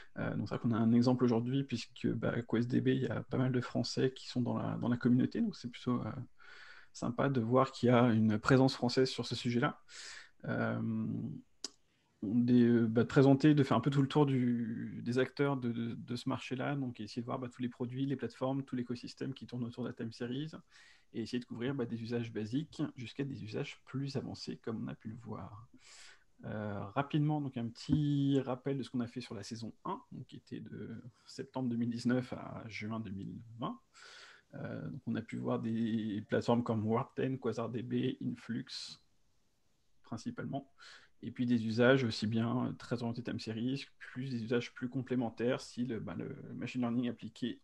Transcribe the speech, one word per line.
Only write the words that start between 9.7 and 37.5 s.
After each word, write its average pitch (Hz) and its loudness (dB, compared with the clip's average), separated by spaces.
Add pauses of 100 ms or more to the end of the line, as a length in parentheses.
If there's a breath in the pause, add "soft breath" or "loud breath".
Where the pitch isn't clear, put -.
Euh, 113 -2 (1120)
on 120 2
est, 123 8
euh, 117 6
bah, 113 4
de 113 0
présenter, 139 8
de 147 6
faire - 4
un - 6
peu 139 2
tout 139 4
le 131 4
tour 147 6
du, 117 0
des 120 0
acteurs 139 2
de, 120 -2
de, 117 -4
de 120 -8
ce 120 -6
marché-là, 131 -4
donc 123 -6
essayer 110 -8
de 120 -8
voir, 127 -4
bah, 127 -8
tous - -10
les 123 -2
produits, 127 -4
les 139 -2
plateformes, 131 -4
tout 131 -6
l'écosystème 123 -6
qui 117 -12
tourne 123 -6
autour 120 -8
de 117 -4
la 120 -8
Time 113 -8
Series, 131 -6 (640 loud breath)
et 113 -4
essayer 123 -2
de 123 -16
couvrir, 120 -4
bah, 127 -2
des 117 -6
usages 117 -4
basiques 113 -4 (140)
jusqu'à 123 -6
des 107 -8
usages 123 -8
plus 135 -4
avancés, - -8
comme 110 -6
on 131 -6
a 131 -8
pu - -12
le 107 -10
voir. 110 -12 (760 loud breath)
Euh, 107 -6
rapidement, 147 0
donc 139 -6
un 117 -2
petit 143 2
rappel 131 -4
de 135 -4
ce 117 -8
qu'on 131 -4
a 120 0
fait 120 -8
sur 117 -12
la 101 -10
saison 113 -10 (120)
un, 196 -6
donc - -12
qui - -18
était 123 -14
de - -12 (240)
septembre - -6
deux 117 -2
mille 117 0
dix-neuf 120 0
à - -10
juin 107 -6
deux 107 -8
mille 98 -8 (220)
vingt. 196 -6 (760 loud breath)
Euh, 113 -8
donc - -12
on 113 -2
a 113 -2
pu 120 -10
voir 123 -2
des 113 -2
plateformes 120 2
comme 107 0
Warp 113 0
ten, 131 -2
Quasar 113 -4